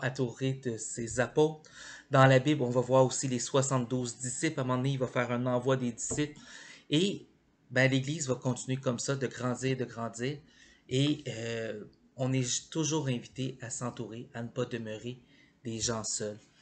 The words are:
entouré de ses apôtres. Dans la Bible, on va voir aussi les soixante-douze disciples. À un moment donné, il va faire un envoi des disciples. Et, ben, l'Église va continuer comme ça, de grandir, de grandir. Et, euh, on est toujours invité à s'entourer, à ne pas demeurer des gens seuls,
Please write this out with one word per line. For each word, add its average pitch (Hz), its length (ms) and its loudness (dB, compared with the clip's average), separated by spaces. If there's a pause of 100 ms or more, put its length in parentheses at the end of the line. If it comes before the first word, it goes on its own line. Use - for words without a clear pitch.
entouré 131 480 -2
de 127 240 -6
ses 113 420 -6
apôtres. 156 440 2 (480)
Dans 131 160 10
la 131 120 10
Bible, 139 220 4
on 123 80 2
va 123 140 4
voir 131 240 6
aussi 131 220 -2
les 127 100 0
soixante-douze 127 800 0
disciples. 147 420 -2
À - 20 -2
un 123 40 -2
moment 127 100 2
donné, 127 140 0
il 139 80 0
va 127 80 0
faire 120 260 0
un 123 140 0
envoi 127 320 2
des 123 120 0
disciples. 147 480 -4 (520)
Et, 156 360 2 (440)
ben, 127 200 4
l'Église 135 380 0
va 127 60 0
continuer 127 420 -2
comme 127 220 -2
ça, 139 180 -2
de 131 100 -2
grandir, 123 520 -2
de 123 80 -2
grandir. 117 520 -6 (520)
Et, 139 380 2
euh, 113 540 -6 (340)
on 131 180 0
est 127 340 -2
toujours 151 400 0
invité 127 540 -6
à 117 80 -10
s'entourer, 120 640 -8
à 117 80 -8
ne 120 60 -8
pas 123 180 -4
demeurer 113 520 -8 (460)
des 113 160 -6
gens 113 240 -2
seuls, 104 340 -6 (240)